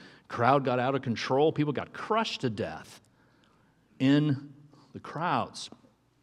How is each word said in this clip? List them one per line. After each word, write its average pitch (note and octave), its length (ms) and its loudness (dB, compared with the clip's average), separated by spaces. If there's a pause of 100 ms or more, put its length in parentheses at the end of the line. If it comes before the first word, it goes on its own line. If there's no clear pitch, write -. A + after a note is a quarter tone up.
(280)
crowd C3 360 4
got B2+ 140 2
out B2+ 160 0
of C#3 80 -2
control. C3+ 480 2
People D3 220 0
got - 200 -8
crushed - 500 -2
to C3 80 0
death E2 500 -8 (960)
in C#3 520 2 (420)
the G2+ 80 -14
crowds. D3 720 -4 (520)